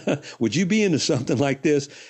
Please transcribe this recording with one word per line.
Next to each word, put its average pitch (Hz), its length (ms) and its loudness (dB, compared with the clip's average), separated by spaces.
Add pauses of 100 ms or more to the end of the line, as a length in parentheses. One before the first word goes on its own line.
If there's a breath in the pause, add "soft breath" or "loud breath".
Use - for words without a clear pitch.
<laughs> - 320 -4
would 113 160 0
you 185 120 2
be 214 160 2
into 175 160 2
something 131 400 0
like 139 240 0
this?" 147 260 2 (220 loud breath)